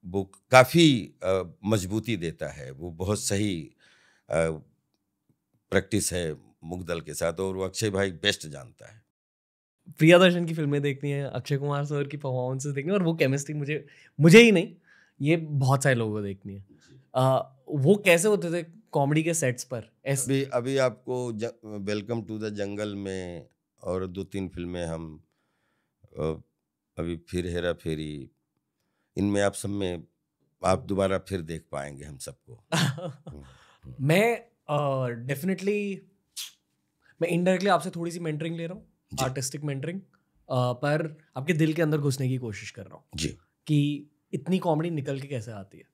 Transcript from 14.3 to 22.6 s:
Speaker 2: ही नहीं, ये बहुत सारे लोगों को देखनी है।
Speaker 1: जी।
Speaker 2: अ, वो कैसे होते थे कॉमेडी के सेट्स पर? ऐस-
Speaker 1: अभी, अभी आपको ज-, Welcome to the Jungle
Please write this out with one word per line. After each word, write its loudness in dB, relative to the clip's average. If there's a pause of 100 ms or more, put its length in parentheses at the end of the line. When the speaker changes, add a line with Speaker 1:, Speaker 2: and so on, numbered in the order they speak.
Speaker 2:
ही 10
नहीं, 2 (480)
ये 4
बहुत 2
सारे 4
लोगों -2
को -4
देखनी -8
है। -14
Speaker 1:
जी। -20 (140)
Speaker 2:
अ, 0 (120)
वो 4
कैसे 4
होते 0
थे -4 (260)
कॉमेडी 2
के -2
सेट्स -2
पर? -10 (240)
ऐस- -2
Speaker 1:
अभी, 0
अभी -2
आपको -2
ज-, -6 (140)
Welcome -6
to -
the -6
Jungle -6